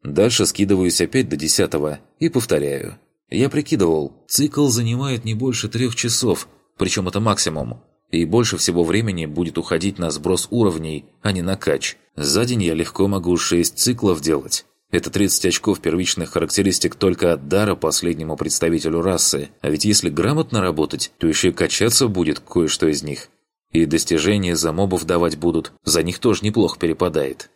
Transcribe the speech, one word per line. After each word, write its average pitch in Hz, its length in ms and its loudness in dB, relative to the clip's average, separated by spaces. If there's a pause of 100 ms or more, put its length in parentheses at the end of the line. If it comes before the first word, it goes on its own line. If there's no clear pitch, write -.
Дальше 98 440 2
скидываюсь 92 560 2
опять 127 260 0
до - 80 -2
десятого 76 640 -2 (200)
и 165 100 0
повторяю. 73 720 -2 (300)
Я 131 200 2
прикидывал, 87 640 0 (160)
цикл 147 380 2
занимает 120 580 -2
не 110 80 -2
больше 117 340 -2
трех 117 260 -2
часов, 117 540 0 (300)
причем 92 320 -2
это 101 100 -2
максимум. 78 640 -2 (280)
И 85 120 2
больше 104 320 2
всего 85 300 2
времени 92 400 0
будет 78 320 -4
уходить 87 420 -2
на 82 100 -2
сброс 78 420 -2
уровней, 80 540 0 (160)
а 104 120 -2
не 90 80 -4
на 95 160 -2
кач. - 400 -2 (180)
За 76 300 0
день 120 180 0
я 82 120 0
легко 87 340 0
могу 90 260 2
шесть 85 420 0
циклов 104 440 0
делать. 73 440 -2 (280)
Это - 160 0
тридцать 98 380 0
очков 87 320 0
первичных 85 500 -2
характеристик 90 640 0
только 90 400 2
от 71 140 -4
дара 98 260 2
последнему 80 640 -2
представителю 82 640 0
расы. 80 480 0 (120)
А 73 100 0
ведь 78 140 -2
если 98 260 2
грамотно 113 500 0
работать, 78 560 -2
то - 80 -2
еще 80 240 2
и - 20 2
качаться 110 560 2
будет 87 320 0
кое-что 82 480 0
из 73 140 0
них. 73 280 -10 (420)
И 80 160 4
достижения 87 680 0
за 80 160 -2
мобов 90 340 -2
давать 85 320 0
будут, 82 360 -2 (100)
за 85 200 2
них 87 160 -4
тоже 107 260 2
неплохо 107 320 2
перепадает. 78 800 -2